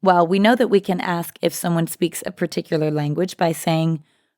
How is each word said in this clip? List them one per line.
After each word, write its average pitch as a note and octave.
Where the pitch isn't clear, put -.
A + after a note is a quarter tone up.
Well, F3
we F#3+
know G#3+
that A#3+
we G3
can F#3
ask F3
if E3+
someone E3
speaks -
a -
particular D#3
language D3+
by E3
saying, D#3+